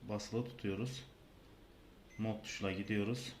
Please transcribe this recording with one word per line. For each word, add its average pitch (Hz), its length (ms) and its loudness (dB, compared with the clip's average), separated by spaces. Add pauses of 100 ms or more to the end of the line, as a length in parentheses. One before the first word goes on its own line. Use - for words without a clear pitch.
Basılı 110 420 2
tutuyoruz. 104 600 0 (1120)
Mod 107 260 2
tuşuna - 280 0
gidiyoruz. 104 680 2